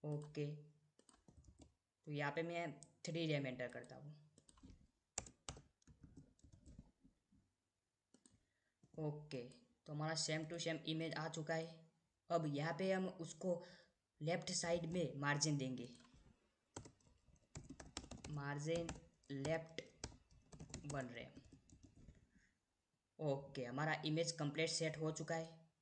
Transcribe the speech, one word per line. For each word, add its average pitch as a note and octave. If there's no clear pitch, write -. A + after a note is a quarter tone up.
ओके? D3
तो D3+
यहाँ C#3+
पे E3
मैं E3+
थ्री E3
रेम C#3+
एंटर B2
करता B2
हूँ, D3
ओके? D3+
तो D#3
हमारा D3+
same D#3
to E3+
same D#3+
image D#3+
आ D#3
चुका D#3+
है। E3
अब E3
यहाँ D3
पे F#3+
हम F#3
उसको E3+
left E3+
side E3+
में D#3
margin D3
देंगे, B2+
Margin D3
लेफ्ट D#3
वन C3+
रेम, B2+
ओके? C#3
हमारा C#3
image D#3
complete D3+
set D#3
हो D#3
चुका D#3
है। D#3+